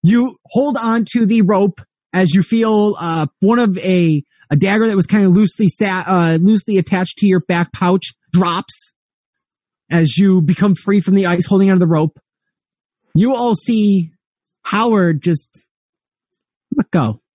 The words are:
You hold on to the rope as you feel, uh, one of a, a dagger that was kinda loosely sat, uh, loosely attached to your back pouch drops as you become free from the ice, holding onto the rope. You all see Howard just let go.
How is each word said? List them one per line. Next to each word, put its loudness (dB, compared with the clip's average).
You 0
hold -2
on -2
to 0
the 2
rope 0
as 0
you 2
feel, 0
uh, -4
one 2
of 0
a, 0
a 0
dagger 2
that 0
was 2
kinda 2
loosely 2
sat, -2
uh, 2
loosely 2
attached -2
to 2
your 2
back -2
pouch -2
drops -4
as 0
you 4
become 0
free 0
from 0
the 0
ice, -2
holding 2
onto 2
the 2
rope. -2
You 2
all -2
see -2
Howard -2
just -6
let -4
go. -2